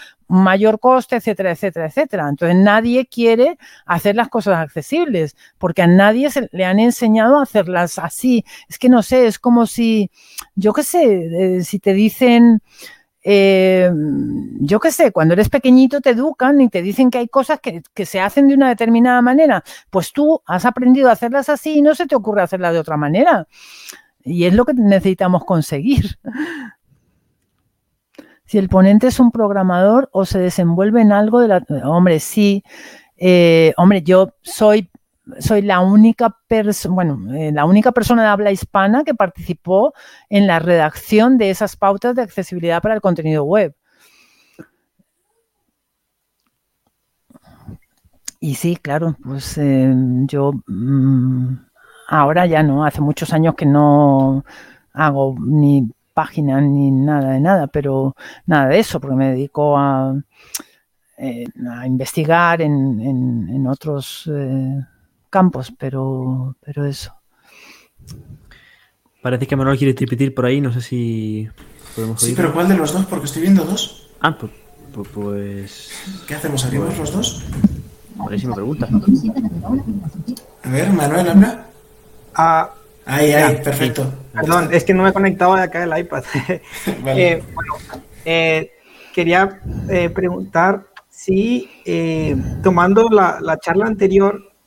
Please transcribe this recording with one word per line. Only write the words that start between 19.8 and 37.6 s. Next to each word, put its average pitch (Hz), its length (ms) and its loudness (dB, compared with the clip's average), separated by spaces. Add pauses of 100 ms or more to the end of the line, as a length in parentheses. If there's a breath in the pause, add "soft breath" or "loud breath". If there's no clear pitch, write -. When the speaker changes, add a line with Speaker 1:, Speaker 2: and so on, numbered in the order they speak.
Speaker 1:
Pues 180 200 -2
tú 302 360 0
has 180 180 -2
aprendido 254 440 4
a - 20 6
hacerlas 240 380 -2
así 302 280 -2
y 294 60 6
no 302 100 4
se 339 140 -4
te 294 80 0
ocurre 208 260 -2
hacerlas 180 320 -2
de 170 60 0
otra 156 180 -4
manera. 160 500 2 (760 loud breath)
Y 170 220 -2
es 180 100 4
lo 240 100 2
que 302 80 -2
necesitamos 190 720 2
conseguir. 180 720 -2 (2250 loud breath)
Si 214 120 -2
el 190 100 -2
ponente 196 380 6
es 247 120 0
un 240 120 6
programador 202 800 2
o 190 120 -2
se 190 140 -4
desenvuelve 185 640 0
en 208 100 6
algo 214 280 2
de 240 80 4
la... 185 160 2 (200)
Hombre, 165 360 2
sí. 202 440 0 (540 loud breath)
Eh, 170 580 4
hombre, 185 280 4
yo 185 400 2
soy, 214 440 0 (520)
soy 208 240 0
la 190 160 2
única 214 500 4 (180)
perso-, 208 460 -2
bueno, 143 420 -4
eh, 156 160 -4
la 151 140 0